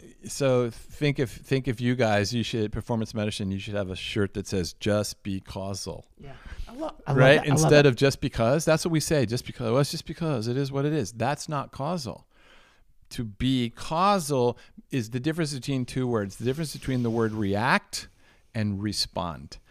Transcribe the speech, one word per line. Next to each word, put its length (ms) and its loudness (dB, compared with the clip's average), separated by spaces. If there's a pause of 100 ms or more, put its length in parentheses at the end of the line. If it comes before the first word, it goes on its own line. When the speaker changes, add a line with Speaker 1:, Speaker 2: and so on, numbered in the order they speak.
(280)
Speaker 1:
so 440 0
think 480 -2
if, 100 0
think 380 -2
if 120 -2
you 160 2
guys, 380 2
you 100 0
should, 280 -2
performance 420 -4
medicine, 380 -2
you 80 -2
should 160 -8
have 160 -4
a 40 -8
shirt 380 -2
that 140 -4
says, 260 -2
"Just 500 -2
be 160 -4
causal." 640 -10 (140)
Speaker 2:
Yeah. 140 -14 (340)
I 60 -16
lo-, 180 -8 (140)
I 60 -2
love 60 4
Speaker 1:
Right? 180 10
Speaker 2:
that. 100 2
I 40 -2
love 100 4
Speaker 1:
Instead 120 6 (120)
Speaker 2:
that. 20 10
Speaker 1:
of 100 6
just 240 2
because. 460 2
That's 180 4
what 80 -2
we 80 2
say, 260 2
"Just 200 -2
because." 260 -4
Well, 80 4
it's 120 2
just 160 -8
because. 400 -4
It 100 -2
is 140 -2
what 140 -2
it 60 0
is. 220 -2
That's 340 -4
not 240 -6
causal. 540 -6 (880)
To 120 -6
be 460 0
causal 880 0 (340)
is 200 -2
the 80 -2
difference 340 -2
between 320 -4
two 220 -2
words, 300 0
the 80 -6
difference 280 -2
between 300 -2
the 60 2
word 220 2
react 800 0 (440)
and 300 -2
respond. 760 -4 (120)